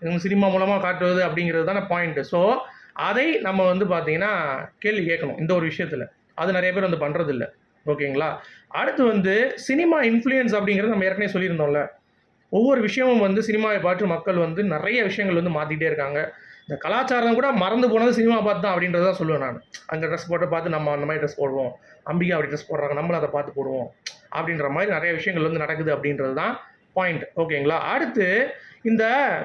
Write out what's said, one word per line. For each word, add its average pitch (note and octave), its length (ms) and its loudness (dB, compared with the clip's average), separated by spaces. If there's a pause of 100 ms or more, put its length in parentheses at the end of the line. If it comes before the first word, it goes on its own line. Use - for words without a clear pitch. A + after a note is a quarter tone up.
இவங்க E3+ 180 -2
சினிமா G3 300 2
மூலமா F#3+ 320 2
காட்டுவது F3+ 420 0
அப்படிங்கிறது E3 420 0
தானே F#3+ 160 0
பாயிண்ட். F3 420 -2
So, F3 180 0 (540)
அதை G#3 320 0 (140)
நம்ம F#3+ 240 0
வந்து F#3 200 2
பார்த்தீங்கன்னா E3+ 460 0 (480)
கேள்வி G#3 280 -2
கேட்கணும் E3 320 -4
இந்த D#3+ 160 0
ஒரு E3+ 120 2
விஷயத்துல. D#3 380 -6 (300)
அது F3 180 -2
நிறைய F3+ 200 2
பேர் F#3+ 160 0
வந்து D#3+ 140 -2
பண்றதில்ல. D3 420 -2 (420)
ஓகேங்களா? D3 420 -2 (400)
அடுத்து C4 360 -2
வந்து G3 300 2 (220)
சினிமா D#4+ 460 2
இன்ஃப்ளூயன்ஸ் A#3 520 2
அப்படிங்கிறது G3+ 400 2
நம்ம F#3+ 100 2
ஏற்கனவே G3 280 2
சொல்லியிருந்தோம்ல, D#3+ 480 0 (720)
ஒவ்வொரு B3 280 4
விஷயமும் A#3 460 2
வந்து G3 160 2
சினிமாவை G#3+ 380 0
பார்த்து F3+ 260 2
மக்கள் F3 320 0
வந்து E3 260 0
நிறைய G3 380 0
விஷயங்கள் F#3+ 380 0
வந்து E3+ 160 0
மாத்திட்டே D3+ 300 -2
இருக்காங்க. D3 340 -2 (400)
இந்த C#3+ 200 -8
கலாச்சாரம் A#3 540 0
கூட B3+ 180 2
மறந்து A3+ 380 2
போனது A3+ 220 4
சினிமா A3+ 280 4
பார்த்து G3 220 0
தான் G3 120 0
அப்படின்றத F3 300 0
தான் F#3 160 2
சொல்லுவேன் D#3 240 0
நான். A#2+ 140 -6 (280)
அந்த D#3+ 200 -4
ட்ரெஸ் E3 220 -6
போட்டு E3+ 200 0
பார்த்து E3 220 -2
நம்ம D3+ 220 -2
அந்த C#3+ 140 -2
மாதிரி D#3 160 -2
ட்ரெஸ் C#3+ 180 -4
போடுவோம், C3+ 300 -2 (360)
அம்பிகா F3 280 0
அப்படி C#3+ 160 -2
ட்ரெஸ் D3+ 200 -8
போடுறாங்க, D3 240 -2
நம்மளும் E3 260 0
அதை D3 120 -2
பார்த்து C#3+ 200 -4
போடுவோம் C3 360 -6 (440)
அப்படின்ற D#3 380 -4
மாதிரி F#3 220 -2
நிறைய E3+ 220 -2
விஷயங்கள் D#3+ 320 -2
வந்து D#3+ 180 -2
நடக்குது D#3 280 -2
அப்படின்றது C#3 420 -2
தான் G3 200 -2 (400)
பாயிண்ட். F3+ 300 -2 (120)
ஓகேங்களா? D#3 420 0 (140)
அடுத்து A#3+ 340 0 (560)
இந்த A3 220 2 (400)